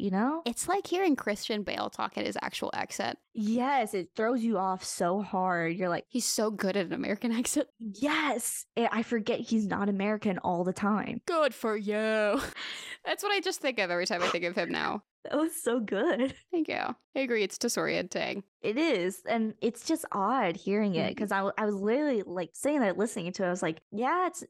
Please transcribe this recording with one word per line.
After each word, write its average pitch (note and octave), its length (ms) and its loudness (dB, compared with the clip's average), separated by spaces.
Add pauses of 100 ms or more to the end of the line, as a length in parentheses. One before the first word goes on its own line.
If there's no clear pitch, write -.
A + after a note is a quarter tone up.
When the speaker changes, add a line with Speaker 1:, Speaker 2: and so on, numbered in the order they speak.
Speaker 1:
you G3 100 -2
know? C4+ 360 0
Speaker 2:
It's - 200 -4
like F#4 200 0
hearing F4 280 4
Christian G#3 480 -2
Bale - 280 -4
talk - 260 -4
in - 80 -2
his G3+ 180 -2
actual - 320 -4
accent. - 440 -4 (140)
Speaker 1:
Yes, A#3 640 0
it F3+ 220 -4
throws A3+ 260 2
you A3+ 160 4
off F#3 260 0
so F#3+ 380 0
hard. F3+ 540 2
You're F3+ 120 0
like, E3+ 200 -2
Speaker 2:
He's A#3+ 180 -2
so A3 240 2
good G3 260 0
at F#3 100 2
an F#3 60 -4
American A3+ 400 0
<laughs> A3+ 60 0
accent. C4+ 300 0 (100)
Speaker 1:
Yes. B3 880 -2 (100)
I, A#3 160 2
I A3+ 100 0
forget A3+ 380 0
he's A3+ 260 2
not G3+ 220 0
American G3+ 500 0
all F3+ 260 0
the F#3 80 0
time. - 540 0
Speaker 2:
Good D#4 280 2
for A3 220 -2
you. G#3 180 -2
<laughs> G#3+ 460 2 (640)
That's - 180 -2
what G#4 100 2
I G4 80 2
just F#4 200 -2
think B3+ 180 -2
of F#3 120 2
every F3 160 0
time F3+ 160 0
I F#3 60 4
think F3 160 0
of F3 120 -2
him E3+ 140 0
now. - 320 -2 (220)
Speaker 1:
That - 140 -2
was D#4+ 240 0
so B3 180 2
good. A#3+ 600 0
<laughs> - 80 -20
Speaker 2:
Thank E4 180 0
you. - 80 -2
I - 200 -2 (180)
agree. A#3+ 280 0
It's - 160 -2
disorienting. F3+ 840 -2 (200)
Speaker 1:
It A3 160 0
is. G3+ 500 2
And A3 320 0
it's A3+ 240 -2
just D#4+ 280 0
odd G3+ 440 2
hearing G3+ 380 2
it D#3+ 200 2
Speaker 2:
Mm-hmm. - 80 -10
Speaker 1:
'cause G3+ 100 -2
I, G3 60 2
w-, G3 200 0
I A3 80 2
was G#3 80 2
literally, A3+ 500 2
like, F3 300 -6
sitting D4 260 2
there G3+ 140 4
listening F#3+ 380 -2
to G3 120 -2
it. - 20 2
I F3 40 2
was F3+ 120 -2
like, E3 200 -2 (100)
"Yeah, D4 360 2
it's, - 220 -10